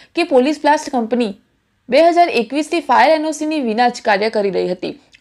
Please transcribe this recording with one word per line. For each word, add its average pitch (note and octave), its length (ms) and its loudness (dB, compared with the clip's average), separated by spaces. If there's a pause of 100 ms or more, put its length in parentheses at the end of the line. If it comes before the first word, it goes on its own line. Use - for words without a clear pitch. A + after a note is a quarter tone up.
(160)
કે E4+ 80 0
પોલીપ્લાસ્ટ D4 680 0
કંપની A#3 440 -4 (560)
બે C4+ 120 4
હજાર E4+ 280 4
એકવીસથી D4 500 -2
ફાયર B3 320 4
એન D#4 140 0
ઓ D#4 60 -4
સીની D4+ 280 -4
વિના A#3+ 300 0
જ B3 160 -12
કાર્ય G#3 240 0
કરી G#3 200 -2
રહી F3+ 180 -2
હતી F3+ 320 -8 (220)